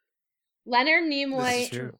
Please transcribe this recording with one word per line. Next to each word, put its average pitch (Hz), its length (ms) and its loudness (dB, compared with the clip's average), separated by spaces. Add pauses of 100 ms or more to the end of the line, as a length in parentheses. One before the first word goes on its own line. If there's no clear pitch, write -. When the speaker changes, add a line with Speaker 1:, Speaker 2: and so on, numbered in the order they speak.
(680)
Speaker 1:
Leonard 294 380 4 (300)
Speaker 2:
This 254 240 0
is 247 80 -2
Speaker 1:
Nimoy, - 20 -10
Speaker 3:
true. 247 320 -8